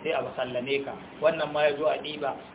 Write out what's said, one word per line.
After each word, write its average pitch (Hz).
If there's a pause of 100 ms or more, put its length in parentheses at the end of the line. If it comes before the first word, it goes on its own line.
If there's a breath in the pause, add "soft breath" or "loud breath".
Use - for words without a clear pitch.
Sai 156
a 135 (140)
sallame 127
ka. 131 (280)
Wannan 156
ma 151
ya 147
zo 151
a 139
ɗiba, 147 (200)